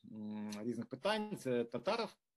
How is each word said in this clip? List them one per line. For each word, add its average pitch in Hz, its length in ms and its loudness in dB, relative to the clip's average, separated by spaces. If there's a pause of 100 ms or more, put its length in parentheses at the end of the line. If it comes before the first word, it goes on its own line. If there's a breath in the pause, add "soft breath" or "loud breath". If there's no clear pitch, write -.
(120)
м, 107 400 -4 (120)
різних 117 260 0
питань, 208 480 0
це 123 260 4
Татаров, 196 520 0 (220)